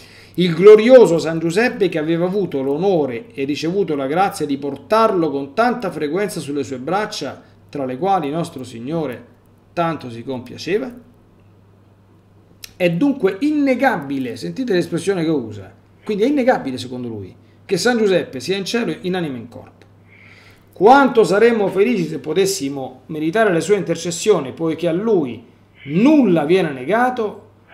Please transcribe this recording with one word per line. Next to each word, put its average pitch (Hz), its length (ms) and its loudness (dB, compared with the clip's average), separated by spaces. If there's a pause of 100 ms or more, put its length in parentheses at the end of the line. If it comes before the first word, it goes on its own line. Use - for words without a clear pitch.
(340)
il 175 180 0
glorioso 214 680 8
San 160 200 -4
Giuseppe 196 500 0
che 165 80 -4
aveva 165 300 0
avuto 185 340 -4
l'onore 143 720 -2
e 139 120 -6
ricevuto 156 520 -2
la 135 100 -4
grazia 175 380 -2
di 139 140 -4
portarlo 170 720 0
con 139 240 -8
tanta 233 360 0
frequenza 156 480 -4
sulle 143 260 -6
sue 131 120 -8
braccia, 156 680 -6 (280)
tra 143 160 -6
le 127 100 -8
quali 175 320 -2
nostro 151 340 -8
Signore 123 640 -8 (480)
tanto 160 380 -6
si 117 120 -14
compiaceva? 135 720 -6 (1800)
È 180 140 2
dunque 196 500 0
innegabile, 254 960 0
sentite 185 380 -4
l'espressione 175 500 -2
che 160 60 0
usa, 107 420 -6 (320)
quindi 208 200 -2
è - 20 4
innegabile 240 500 0
secondo 123 320 -10
lui, 101 260 -12 (320)
che 190 120 -2
San 240 180 0
Giuseppe 180 440 0
sia 175 180 -4
in 190 80 -8
cielo 208 340 -4
in 180 140 -6
anima 160 220 -6
e - 20 -12
in 107 100 -16
corpo. - 380 -20 (840)
Quanto 240 540 6
saremmo 208 440 4
felici 196 360 0
se 156 140 -8
potessimo 139 880 -4
meritare 165 440 0
le 165 120 2
sue 202 140 2
intercessioni, 170 760 -2
poiché 160 340 -4
a 160 60 0
lui 170 500 -2 (420)
nulla 190 600 4
viene 175 280 2
negato 214 800 -4 (220)